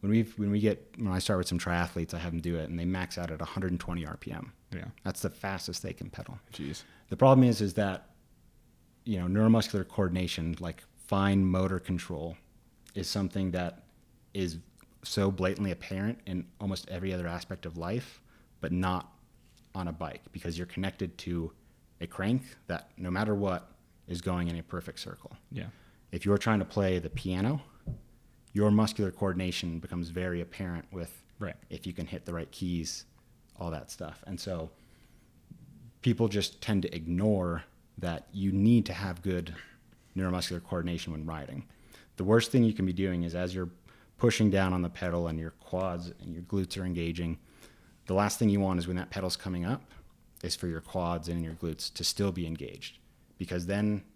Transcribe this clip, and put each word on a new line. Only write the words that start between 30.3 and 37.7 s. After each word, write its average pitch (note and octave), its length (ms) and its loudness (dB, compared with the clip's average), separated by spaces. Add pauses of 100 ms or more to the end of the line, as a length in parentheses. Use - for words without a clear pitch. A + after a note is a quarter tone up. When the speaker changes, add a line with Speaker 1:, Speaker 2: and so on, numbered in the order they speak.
Speaker 1:
apparent F2 500 -6
with E2+ 300 -10 (180)
Speaker 2:
Right. G2 160 -8 (140)
Speaker 1:
if - 180 -10
you F2 60 -6
can F2 120 -6
hit - 200 -10
the F2 80 -8
right E2 180 -6
keys, F2 540 -4 (520)
all E2+ 140 -6
that C#2 200 -8
stuff. D2+ 360 -12
And F2+ 120 -8
so E2+ 320 -6 (1300)
people A2+ 260 4
just G2+ 340 -2
tend G2+ 200 2
to F2+ 140 -4
ignore F2 680 0 (340)